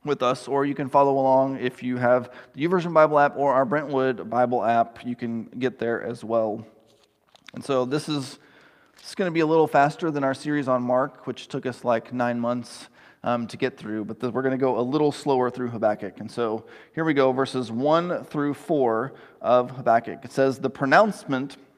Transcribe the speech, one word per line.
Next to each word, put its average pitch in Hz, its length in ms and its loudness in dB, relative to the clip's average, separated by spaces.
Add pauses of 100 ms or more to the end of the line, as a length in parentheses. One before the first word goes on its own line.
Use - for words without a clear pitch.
with 143 180 -2
us, 127 260 0
or 139 180 0
you 139 100 -2
can 139 140 -4
follow 139 240 4
along 135 440 2
if 123 240 -6
you 123 160 -4
have 123 320 4 (240)
the 143 140 -4
YouVersion 175 260 0
Bible 156 240 6
app 143 200 4
or 139 160 2
our 135 120 4
Brentwood 131 640 -2
Bible 120 340 0
app. 117 400 0
You 123 120 -6
can 117 300 -8
get 123 340 -6
there 117 240 -2
as 117 200 -8
well. 110 400 -2 (920)
And 127 80 -12
so 127 220 0
this 147 220 -4
is, 143 300 -6 (600)
this - 120 -20
is - 60 -16
gonna 185 160 -2
be 165 80 -2
a 160 80 2
little 160 180 4
faster 151 460 2
than 143 120 -2
our 135 120 0
series 147 320 -4
on 127 160 0
Mark, 127 420 -2
which - 220 -10
took - 180 -8
us, 123 180 -8
like, 117 300 -2
nine 120 260 -2
months, 120 500 -6 (340)
um, 120 240 -2
to - 100 -14
get 127 200 -4
through, 107 280 -6
but 110 140 -12
the, 127 100 -4
we're 127 140 -4
gonna 131 140 0
go 127 200 0
a 117 40 0
little 147 300 0
slower 131 380 0
through 123 200 -6
Habakkuk. 104 500 -2
And 107 100 -12
so 113 360 -4 (280)
here 160 100 -4
we 160 120 2
go, 135 160 4
verses 127 400 -2
one 147 540 0
through 143 280 -4
four 131 600 0 (280)
of 123 300 2
Habakkuk. 117 520 0
It 120 80 -14
says, 135 280 0
"The 135 100 -2
pronouncement 143 880 2 (200)